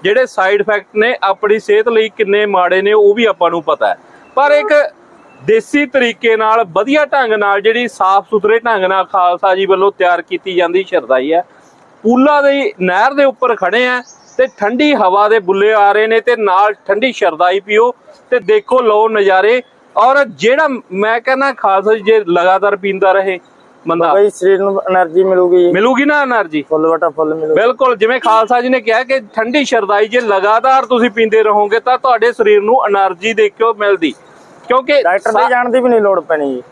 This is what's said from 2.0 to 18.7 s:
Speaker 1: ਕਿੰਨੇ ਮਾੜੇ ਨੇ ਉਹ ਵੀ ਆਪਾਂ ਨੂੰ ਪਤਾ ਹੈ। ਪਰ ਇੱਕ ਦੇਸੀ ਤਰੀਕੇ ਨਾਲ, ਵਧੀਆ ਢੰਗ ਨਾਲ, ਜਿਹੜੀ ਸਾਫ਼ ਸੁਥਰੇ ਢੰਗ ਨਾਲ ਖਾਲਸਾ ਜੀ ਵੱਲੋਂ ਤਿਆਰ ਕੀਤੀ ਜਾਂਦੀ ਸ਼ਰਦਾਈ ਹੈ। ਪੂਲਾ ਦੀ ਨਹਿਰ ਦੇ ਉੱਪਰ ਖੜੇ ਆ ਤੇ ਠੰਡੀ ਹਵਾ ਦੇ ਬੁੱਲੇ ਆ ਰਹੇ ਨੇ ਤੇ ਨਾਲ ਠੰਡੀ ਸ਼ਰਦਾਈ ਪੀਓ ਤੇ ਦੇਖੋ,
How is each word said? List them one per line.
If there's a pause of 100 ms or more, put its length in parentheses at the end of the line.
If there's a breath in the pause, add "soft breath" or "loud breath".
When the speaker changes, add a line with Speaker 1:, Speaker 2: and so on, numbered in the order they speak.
Speaker 1:
ਕਿੰਨੇ
ਮਾੜੇ
ਨੇ
ਉਹ
ਵੀ
ਆਪਾਂ
ਨੂੰ
ਪਤਾ
ਹੈ। (360 loud breath)
ਪਰ
ਇੱਕ (520)
ਦੇਸੀ
ਤਰੀਕੇ
ਨਾਲ,
ਵਧੀਆ
ਢੰਗ
ਨਾਲ,
ਜਿਹੜੀ
ਸਾਫ਼
ਸੁਥਰੇ
ਢੰਗ
ਨਾਲ
ਖਾਲਸਾ
ਜੀ
ਵੱਲੋਂ
ਤਿਆਰ
ਕੀਤੀ
ਜਾਂਦੀ
ਸ਼ਰਦਾਈ
ਹੈ। (600 soft breath)
ਪੂਲਾ
ਦੀ
ਨਹਿਰ
ਦੇ
ਉੱਪਰ
ਖੜੇ
ਆ (360)
ਤੇ
ਠੰਡੀ
ਹਵਾ
ਦੇ
ਬੁੱਲੇ
ਆ
ਰਹੇ
ਨੇ
ਤੇ
ਨਾਲ
ਠੰਡੀ
ਸ਼ਰਦਾਈ
ਪੀਓ (380)
ਤੇ
ਦੇਖੋ,